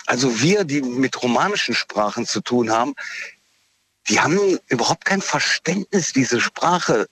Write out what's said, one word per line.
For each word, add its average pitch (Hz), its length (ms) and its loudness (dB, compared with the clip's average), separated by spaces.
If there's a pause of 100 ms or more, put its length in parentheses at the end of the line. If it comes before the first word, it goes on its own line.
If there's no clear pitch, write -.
also 120 360 0
wir, 196 220 4
die 143 180 -2
mit 127 400 -2
romanischen 127 540 0
Sprachen 104 500 -2
zu - 160 -4
tun 120 300 0
haben, 123 220 0 (1160)
die 110 120 2
haben 175 480 2
überhaupt 120 380 0
kein 196 160 2
Verständnis, - 920 -2
diese 120 260 2
Sprache 143 720 0